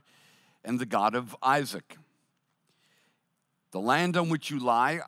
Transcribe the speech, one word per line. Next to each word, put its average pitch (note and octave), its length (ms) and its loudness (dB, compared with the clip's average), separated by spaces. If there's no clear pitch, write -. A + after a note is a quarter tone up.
and A#2+ 160 -2
the B2+ 60 -4
God G#2+ 300 2
of B2 280 -6
Isaac. C3 540 -2
The F#2+ 100 -6
land D#3 340 2
on E3+ 140 2
which D#3+ 200 -2
you D3 100 -4
lie, B2+ 480 2